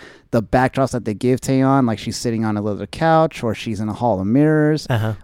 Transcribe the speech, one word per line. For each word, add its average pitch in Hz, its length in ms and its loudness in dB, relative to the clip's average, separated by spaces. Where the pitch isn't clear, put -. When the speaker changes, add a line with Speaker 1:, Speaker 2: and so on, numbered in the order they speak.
Speaker 1:
The 113 120 2
backdrops 127 480 0
that 120 140 -4
they 110 80 -2
give 120 260 0
Taeyeon, 135 480 2
like 107 120 -2
she's - 180 -8
sitting 113 260 -2
on 107 140 -2
a 104 40 -4
leather 101 260 -4
couch, 160 540 0
or 110 140 -2
she's 107 240 -6
in 107 80 -4
a 104 60 -4
hall 110 260 0
of 95 80 -2
mirrors, 151 640 2
Speaker 2:
Uh-huh. 110 240 0